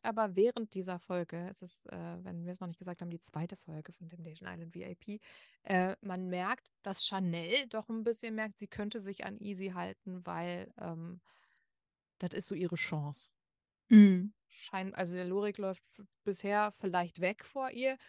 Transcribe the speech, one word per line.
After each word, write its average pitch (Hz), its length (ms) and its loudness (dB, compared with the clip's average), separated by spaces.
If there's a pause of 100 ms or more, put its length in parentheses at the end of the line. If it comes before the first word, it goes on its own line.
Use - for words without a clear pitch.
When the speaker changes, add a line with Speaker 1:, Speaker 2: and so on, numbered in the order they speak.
Speaker 1:
aber 214 320 0
während 226 360 4
dieser 185 260 -6
Folge, 175 500 -4
es 196 120 -16
ist, - 260 -20
äh, 170 360 -10
wenn 175 220 -8
wir 180 80 -6
es 185 80 -14
noch 180 80 -6
nicht 170 100 -10
gesagt 180 220 -10
haben, 175 80 -8
die 170 100 -8
zweite 170 380 -6
Folge 156 340 -14
von 170 180 -16
Temptation 165 380 -14
Island 170 260 -10
V 175 60 -12
I 185 160 -10
P, 208 240 -12 (440)
äh, 185 360 0
man 185 300 -6
merkt, 185 420 -4 (100)
dass - 240 2
Chanel 190 640 0
doch 220 220 -6
ein 226 160 -6
bisschen 226 300 -2
merkt, 220 220 -6
sie 202 120 -14
könnte 214 320 -6
sich 196 240 -8
an 202 160 -8
Easy 190 340 -6
halten, 180 500 -8
weil, 175 540 -6
ähm, 170 400 -10 (1000)
das 180 140 -4
ist - 140 0
so 202 80 -4
ihre 170 220 -2
Chance. 147 540 -4 (580)
Speaker 2:
Mhm. 202 440 12 (140)
Speaker 1:
Schein-, - 480 -8
also 180 180 -2
der 180 120 -4
Lorik 202 320 -2
läuft 190 260 -6 (160)
f-, 202 60 -20 (180)
bisher 208 480 0
vielleicht 175 480 -2
weg 185 240 0
vor 262 280 -4
ihr 262 260 0 (120)